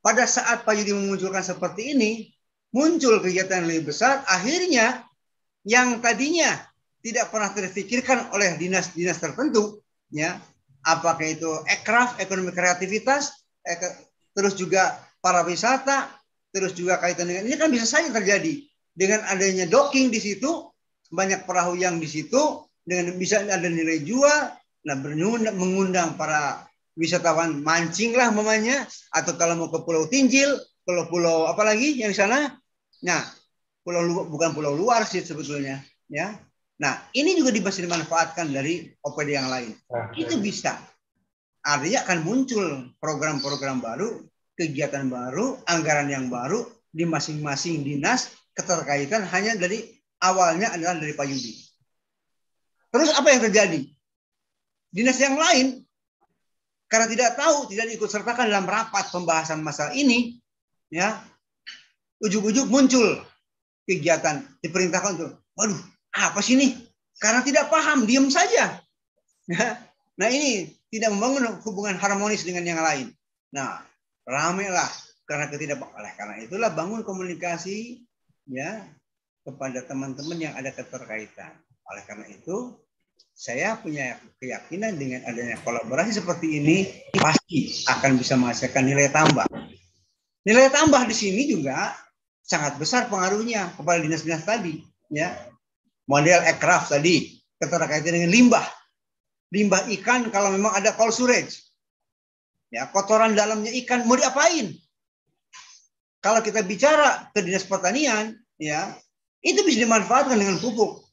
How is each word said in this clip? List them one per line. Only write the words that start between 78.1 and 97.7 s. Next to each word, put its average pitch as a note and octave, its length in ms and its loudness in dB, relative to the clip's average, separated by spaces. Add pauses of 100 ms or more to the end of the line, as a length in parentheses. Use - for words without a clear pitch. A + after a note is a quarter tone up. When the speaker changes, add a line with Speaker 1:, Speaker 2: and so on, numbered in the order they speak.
Speaker 1:
ya, C#3 400 -10 (560)
kepada C3 480 -10
teman-teman C3+ 480 -10
yang D#3 160 -8
ada C3 160 -10
keterkaitan. G#2+ 880 -14 (320)
Oleh G2+ 160 -14
karena G#2 240 -18
itu, G3 480 -10 (560)
saya D#3 480 -4
punya C#3 400 -8 (160)
keyakinan D#3 640 -8
dengan B2+ 240 -8
adanya A#2+ 400 -8
kolaborasi B2 480 -2
seperti E3 480 -2
ini F3 320 2 (240)
pasti - 720 2
akan B2+ 320 2
bisa C3 160 0
menghasilkan B2 480 0
nilai C#3 240 4
tambah. D3+ 400 4 (960)
Nilai B3+ 240 8
tambah C#4 400 6
di A3+ 80 -4
sini A3 320 0
juga D#3+ 480 -2 (480)
sangat D3 320 -2
besar G#3+ 320 0
pengaruhnya G3+ 640 -2
kepada E3+ 240 2
dinas-dinas D#3+ 480 -2
tadi, F#3 320 -2 (320)
ya. D#3+ 240 -4 (720)
Model D3+ 400 6
aircraft D#3+ 480 2
tadi, D#3 400 2 (240)
keterkaitan D#3+ 560 -2